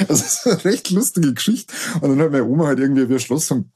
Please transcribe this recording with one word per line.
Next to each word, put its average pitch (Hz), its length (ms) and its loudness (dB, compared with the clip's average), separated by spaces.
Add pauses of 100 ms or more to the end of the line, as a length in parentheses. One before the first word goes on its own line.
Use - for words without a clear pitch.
Also - 160 0
das - 220 -4
ist - 20 2
eine 202 160 0
recht 208 260 0
lustige 180 440 0
Geschichte. - 400 -2 (220)
Und 143 160 0
dann 139 100 2
hat 160 100 2
meine 135 140 2
Oma 147 220 2
halt 131 120 0
irgendwie 135 300 2
wie 135 60 2
ein 123 40 0
Schloss 139 320 -4
und, 123 140 -2 (100)